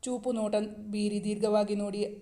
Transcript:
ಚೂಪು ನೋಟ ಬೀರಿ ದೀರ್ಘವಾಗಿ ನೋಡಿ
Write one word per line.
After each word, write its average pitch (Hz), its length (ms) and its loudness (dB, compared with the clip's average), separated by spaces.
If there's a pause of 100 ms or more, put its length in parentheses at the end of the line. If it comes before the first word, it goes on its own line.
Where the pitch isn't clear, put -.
ಚೂಪು 247 300 -2
ನೋಟ 214 240 0 (220)
ಬೀರಿ 208 460 -2
ದೀರ್ಘವಾಗಿ 208 520 2
ನೋಡಿ 202 300 -2 (160)